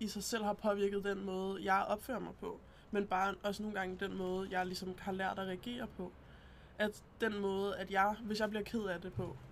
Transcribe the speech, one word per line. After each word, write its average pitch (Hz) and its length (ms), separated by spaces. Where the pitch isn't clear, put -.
i 214 80
sig 196 160
selv 220 200
har 208 80
påvirket 202 520
den 196 200
måde, 190 400
jeg 196 140
opfører 220 300
mig 175 220
på, 175 200
men 202 160
bare 190 360
også 208 200
nogle 214 160
gange 185 220
den 190 160
måde, 185 340
jeg 185 160
ligesom 185 320
har 196 140
lært 190 260
at 190 80
reagere 226 400
på. 180 160
At 214 240
den 220 200
måde, 196 360
at 190 140
jeg, 196 320
hvis 214 180
jeg 214 100
bliver 214 140
ked 226 200
af 175 160
det 185 120
på, 175 240